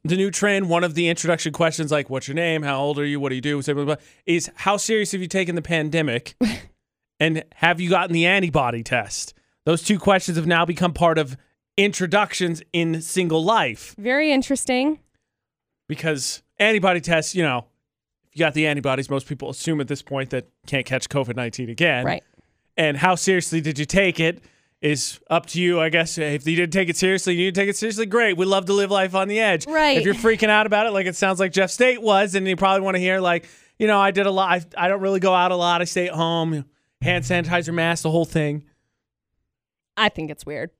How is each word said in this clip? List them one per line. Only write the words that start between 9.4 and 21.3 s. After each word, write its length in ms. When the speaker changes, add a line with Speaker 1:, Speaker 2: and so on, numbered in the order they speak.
Speaker 1:
Those 160
two 160
questions 380
have 120
now 180
become 260
part 260
of 200
introductions 840
in 280
single 440
life. 520
Speaker 2:
Very 360
interesting. 680
Speaker 1:
Because 560
antibody 400
tests, 340
you 100
know, 220
if 100
you 40
got 160
the 120
antibodies, 420
most 180
people 220
assume 300
at 80
this 140
point 300
that 180
can't 180
catch 220
covid 300